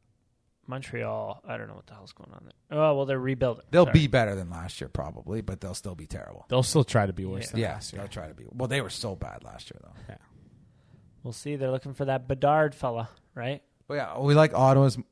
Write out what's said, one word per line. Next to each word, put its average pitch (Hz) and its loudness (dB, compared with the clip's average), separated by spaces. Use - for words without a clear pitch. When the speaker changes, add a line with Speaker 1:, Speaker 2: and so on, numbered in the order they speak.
Speaker 1:
Montreal, 110 -8
I 120 -8
don't 110 -10
know 107 -16
what 98 -20
the 107 -20
hell's 101 -20
going - -20
on - -20
there. 151 -2
Oh, 156 6
well, 139 0
they're 135 0
rebuilding. 127 -2
Speaker 2:
They'll 170 10
Speaker 1:
Sorry. 131 -2
Speaker 2:
be 147 2
better 110 2
than 90 -6
last 85 -10
year, 67 -8
probably, 87 -8
but 98 -12
they'll 95 -10
still 92 -10
be 82 -16
terrible. - -14
Speaker 3:
They'll 127 2
still 135 4
try 107 4
to 95 -2
be 95 -6
worse 95 -6
Speaker 1:
Yeah. - -10
Speaker 3:
than 110 -2
Speaker 2:
Yeah, 104 -2
Speaker 3:
last - -12
year. 98 -12
Speaker 2:
they'll 101 -12
try 80 -12
to 76 -16
be. 58 -20
Well, 127 -6
they 135 -2
were 104 -6
so 101 -6
bad 58 -12
last - -18
year, - -18
though. 50 -20
Speaker 3:
Yeah. - -16
Speaker 1:
We'll 120 -10
see. 147 -8
They're 135 -2
looking 131 -6
for 139 -4
that 131 -2
Bedard 143 4
fella, 117 -4
right? 127 -8
Speaker 2:
But 147 -6
yeah, 117 -4
we 143 4
like 156 6
Ottawa's, 135 6